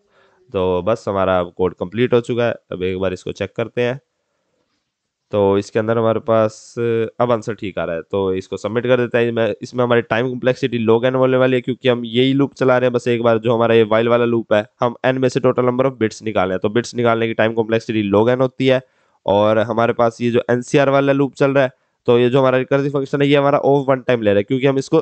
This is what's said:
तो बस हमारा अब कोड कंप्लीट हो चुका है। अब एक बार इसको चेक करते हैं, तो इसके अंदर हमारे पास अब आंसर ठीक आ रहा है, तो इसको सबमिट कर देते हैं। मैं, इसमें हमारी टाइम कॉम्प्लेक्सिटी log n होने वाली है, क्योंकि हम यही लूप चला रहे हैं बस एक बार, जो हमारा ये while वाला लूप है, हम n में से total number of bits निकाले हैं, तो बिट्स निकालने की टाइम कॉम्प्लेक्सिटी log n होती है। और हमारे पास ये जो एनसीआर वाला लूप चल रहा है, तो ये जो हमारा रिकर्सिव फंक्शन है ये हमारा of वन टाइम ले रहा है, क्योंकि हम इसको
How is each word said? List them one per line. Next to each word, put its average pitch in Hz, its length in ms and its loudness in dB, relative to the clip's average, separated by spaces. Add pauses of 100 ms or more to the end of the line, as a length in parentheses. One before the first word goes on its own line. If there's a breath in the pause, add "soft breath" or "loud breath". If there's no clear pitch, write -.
(500 soft breath)
तो 92 320 -2
बस 110 260 -4
हमारा 92 320 0
अब 87 180 -4
कोड 90 180 -2
कंप्लीट 107 380 -2
हो 120 80 4
चुका 120 240 -4
है। 113 80 -2 (180)
अब 92 120 -6
एक 92 160 -4
बार 92 140 -2
इसको 92 180 -10
चेक 95 240 -8
करते 113 260 -6
हैं, 123 180 -4 (1300)
तो 107 80 0 (180)
इसके 101 220 -2
अंदर 110 180 0
हमारे 110 240 0
पास 110 320 0 (680)
अब 120 100 0
आंसर 110 240 -4
ठीक 98 240 -10
आ 85 60 -4
रहा 85 100 -6
है, 82 80 -6
तो 95 300 -2
इसको 95 240 -6
सबमिट 113 300 -4
कर 123 100 2
देते 120 200 -2
हैं। 117 140 0
मैं, 113 300 -2
इसमें 123 220 -4
हमारी 120 200 2
टाइम 117 260 -2
कॉम्प्लेक्सिटी 123 560 -2
log 113 200 2
n 127 100 0
होने 131 220 2
वाली 127 180 2
है, 123 60 0
क्योंकि 127 280 -2
हम 120 160 0
यही 123 280 0
लूप 139 200 0
चला 127 240 2
रहे 123 100 2
हैं 123 60 0
बस 120 140 -4
एक 117 160 0
बार, 117 140 4
जो 113 180 0
हमारा 117 200 2
ये 113 100 6
while 110 220 2
वाला 120 180 2
लूप 113 280 0
है, 104 120 2 (140)
हम 120 160 -2 (100)
n 131 120 2
में 131 120 0
से 135 100 -2
total 123 300 2
number 123 160 0
of 127 140 -4
bits 110 240 -4
निकाले 98 300 -2
हैं, 92 60 -4
तो 107 100 -4
बिट्स 113 260 -4
निकालने 113 320 0
की 113 60 -6
टाइम 113 200 0
कॉम्प्लेक्सिटी 110 580 -2
log 107 180 4
n 127 120 0
होती 131 260 -2
है। 127 140 2 (440)
और 104 400 2
हमारे 117 280 0
पास 117 280 -2
ये 120 100 0
जो 117 200 0
एनसीआर 135 380 0
वाला 139 240 2
लूप 139 220 0
चल 139 180 0
रहा 139 100 2
है, 127 140 -4 (300)
तो 120 120 4
ये 123 100 4
जो 127 100 2
हमारा 131 180 2
रिकर्सिव 139 340 -2
फंक्शन 139 300 -4
है 143 60 2
ये 143 80 4
हमारा 143 260 2
of 139 260 2
वन 131 140 0
टाइम 120 200 0
ले 104 100 2
रहा 98 60 2
है, 101 60 2
क्योंकि 131 240 -2
हम 135 100 2
इसको 156 240 0